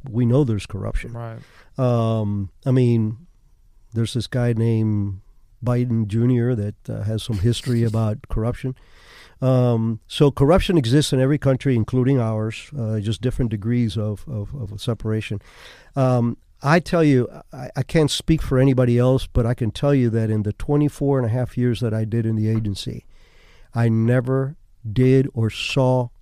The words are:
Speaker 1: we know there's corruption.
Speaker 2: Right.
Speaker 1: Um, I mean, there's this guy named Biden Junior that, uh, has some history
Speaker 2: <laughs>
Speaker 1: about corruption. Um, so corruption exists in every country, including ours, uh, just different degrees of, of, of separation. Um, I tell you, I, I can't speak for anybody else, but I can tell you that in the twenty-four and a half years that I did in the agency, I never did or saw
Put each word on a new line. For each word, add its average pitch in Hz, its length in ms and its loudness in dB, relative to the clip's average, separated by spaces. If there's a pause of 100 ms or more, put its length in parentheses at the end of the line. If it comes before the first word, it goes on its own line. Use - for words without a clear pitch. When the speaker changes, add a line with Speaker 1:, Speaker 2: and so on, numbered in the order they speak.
Speaker 1:
we 120 160 0
know 127 200 4
there's 107 200 -2
corruption. 104 480 -6
Speaker 2:
Right. 117 260 -12 (380)
Speaker 1:
Um, 113 720 0 (160)
I 131 60 0
mean, 117 460 2 (760)
there's 113 200 -4
this 117 140 -4
guy 120 260 0
named 110 680 0 (440)
Biden 120 440 0
Junior 120 480 2
that, 104 340 -8
uh, 107 140 -6
has 107 200 -4
some 107 160 -4
history 117 440 0
Speaker 2:
<laughs> 113 80 0
Speaker 1:
about 110 280 -2 (100)
corruption. 120 440 -4 (680)
Um, 120 640 2
so 143 240 4
corruption 170 460 4
exists 139 340 2
in 135 80 2
every 135 180 2
country, 131 380 2
including 127 460 2
ours, 110 560 -4
uh, 110 240 -2
just 104 200 -4
different 123 300 -2
degrees 113 460 -2
of, 104 320 -6
of, 104 260 -8
of 104 260 -10
separation. 110 600 -4 (540)
Um, 123 420 2 (240)
I 156 180 2
tell 170 240 0
you, 131 260 4 (240)
I, 131 220 -14
I 131 80 -2
can't 151 280 2
speak - 300 0
for 131 180 0
anybody 127 380 4
else, 127 300 2
but 120 180 0
I 120 80 0
can 107 180 -2
tell 143 220 0
you 123 160 2
that 113 200 0
in 107 140 0
the 104 80 -2
twenty-four 143 680 0
and 123 80 0
a 107 40 -2
half 123 280 -4
years 123 220 0
that 113 140 -2
I 110 100 -2
did 110 220 -2
in 113 100 0
the 107 140 0
agency, 110 560 -4 (680)
I 117 140 2
never 127 680 0 (340)
did 131 420 4
or 113 160 0
saw 127 600 0 (120)